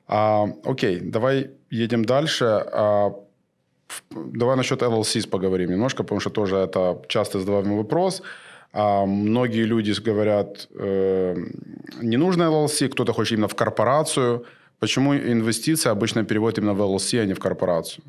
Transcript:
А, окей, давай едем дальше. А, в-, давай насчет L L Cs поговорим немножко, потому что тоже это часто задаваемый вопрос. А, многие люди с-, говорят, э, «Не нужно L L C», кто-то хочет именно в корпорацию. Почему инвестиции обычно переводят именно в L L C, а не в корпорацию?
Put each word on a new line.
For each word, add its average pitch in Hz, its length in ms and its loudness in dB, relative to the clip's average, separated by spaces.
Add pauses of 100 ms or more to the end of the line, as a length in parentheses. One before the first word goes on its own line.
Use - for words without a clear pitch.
А, 107 400 2 (180)
окей, 110 340 0
давай 131 520 -2 (180)
едем 113 340 0
дальше. 135 420 0
А, 104 640 2 (800)
в-, - 240 -16
давай 120 460 0
насчет 127 240 0
L 120 120 2
L 110 80 2
Cs 107 280 -2
поговорим 92 420 0
немножко, 107 320 0
потому 104 160 -4
что 101 100 -4
тоже 98 280 0
это 92 500 0
часто 101 320 -2
задаваемый 101 380 0
вопрос. 170 440 -2 (520)
А, 101 320 2
многие 110 580 0
люди 110 280 0
с-, 101 100 -2
говорят, 104 720 0
э, 95 600 0 (680)
«Не 117 160 0
нужно 170 260 2
L 156 200 2
L 147 40 2
C», 151 220 0
кто-то 117 240 0
хочет 110 200 -2
именно 107 140 2
в - 80 -6
корпорацию. 120 880 0 (340)
Почему 135 340 2
инвестиции 120 800 0
обычно 110 320 0
переводят 107 340 0
именно 104 160 0
в 98 80 0
L 98 120 0
L 95 60 0
C, 117 220 -2
а 104 40 0
не 98 80 0
в 90 60 -8
корпорацию? 90 680 -2